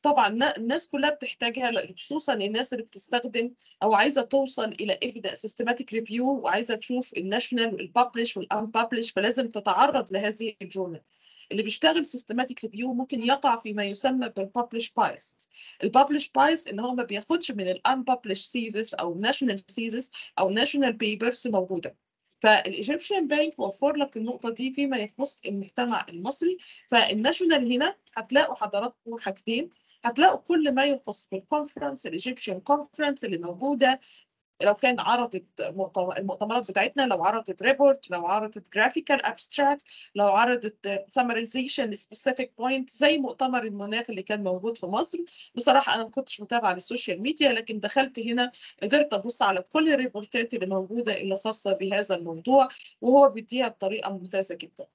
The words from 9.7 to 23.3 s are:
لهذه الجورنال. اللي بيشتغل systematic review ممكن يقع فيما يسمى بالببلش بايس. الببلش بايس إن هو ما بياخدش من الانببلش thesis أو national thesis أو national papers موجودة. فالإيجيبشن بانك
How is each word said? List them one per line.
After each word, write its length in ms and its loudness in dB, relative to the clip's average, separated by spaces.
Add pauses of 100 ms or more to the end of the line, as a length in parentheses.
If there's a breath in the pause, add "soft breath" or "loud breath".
لهذه 500 -4
الجورنال. 400 -8 (500 soft breath)
اللي 100 0
بيشتغل 420 2
systematic 640 -6
review 180 -8
ممكن 360 -4
يقع 340 2
فيما 280 -4
يسمى 440 -2
بالببلش 680 -4
بايس. 400 -2 (480 loud breath)
الببلش 440 4
بايس 400 2
إن 120 -6
هو 140 -4
ما 100 -2
بياخدش 460 -4
من 180 -4
الانببلش 920 -2
thesis 420 -4
أو 220 -4
national 360 0
thesis 520 -6 (280 loud breath)
أو 160 2
national 380 2
papers 580 -2
موجودة. 460 -2 (460)
فالإيجيبشن 840 2
بانك 320 0